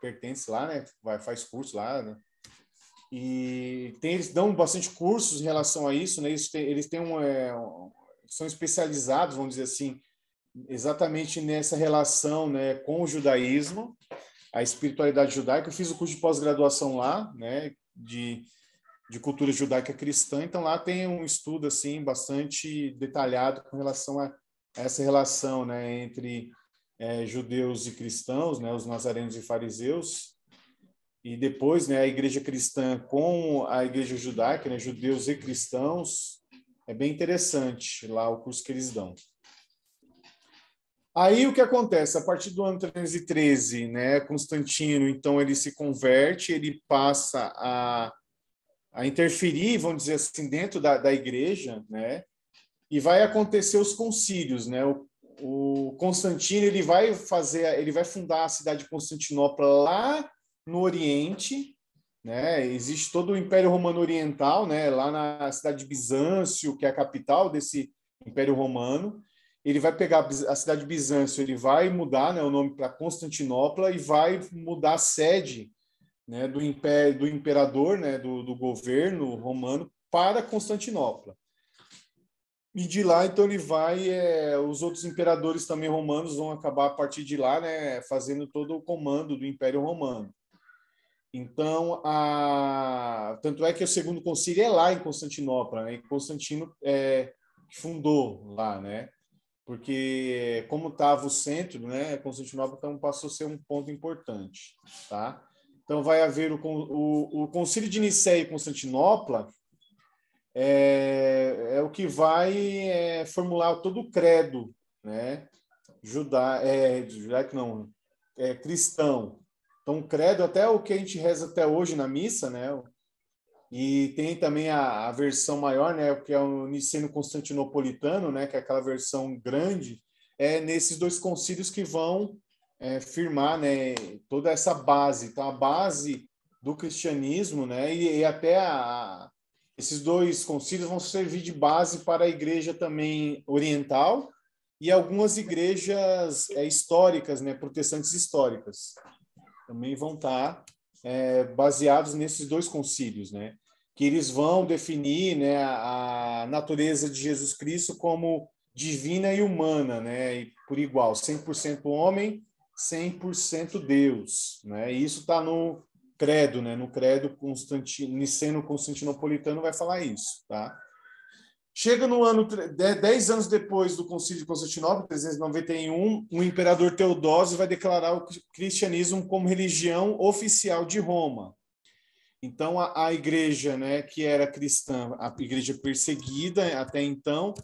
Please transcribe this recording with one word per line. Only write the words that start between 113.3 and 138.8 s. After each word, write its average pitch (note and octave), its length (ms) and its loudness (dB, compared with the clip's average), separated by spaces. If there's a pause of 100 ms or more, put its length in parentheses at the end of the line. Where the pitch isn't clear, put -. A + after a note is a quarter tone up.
todo F#3 240 -4
o - 100 -10
credo, D3+ 640 4 (300)
né, A#2+ 420 -8 (560)
juda-, C3 600 0
é, C3 440 2
judaico A2+ 480 -4
não, A2 360 -6 (460)
é, B2+ 180 -2
cristão. D3 840 0 (440)
Então, D3+ 180 -4
o D3+ 80 -12
credo, F#3 340 4
até F#3 260 4
o G#3+ 140 4
que G#3 100 -2
a G3 60 2
gente F#3+ 180 -8
reza E3 300 0
até D#3+ 200 2
hoje E3 280 2
na C3+ 140 -2
missa, D3 420 -4
né, B2 180 -6 (1040)
e C#3 460 0
tem D#3 180 -2
também D#3 340 0
a, B2 400 0
a A#2+ 40 -4
versão C#3+ 460 0
maior, C#3+ 360 2
né, D3 220 2
que C#3+ 160 -6
é C#3+ 60 6
o C#3 280 0
niceno-constantinopolitano, C#3+ 1700 -2
né, C#3 140 -4
que C#3 100 -4
é - 20 -2
aquela C3 220 -2
versão C3 580 -4
grande, C3+ 640 -4 (360)
é D3+ 220 2
nesses D#3+ 380 -2
dois F3 200 0
concílios F#3 520 -4
que G3 140 -4
vão, E3+ 520 -2 (440)
é, C3 180 -4
firmar, D#3+ 600 0
né, C3+ 360 0 (340)
toda D3 220 0
essa D#3+ 240 2
base. C#3 520 2
Então, C3+ 220 -6
a C3 40 -4
base C#3+ 760 0 (320)
do C#3+ 140 -4
cristianismo, D3+ 920 -4
né, C3 300 -2
e, E3+ 240 2
e D#3 60 6
até D#3+ 340 4
a, A#2+ 720 -2 (460)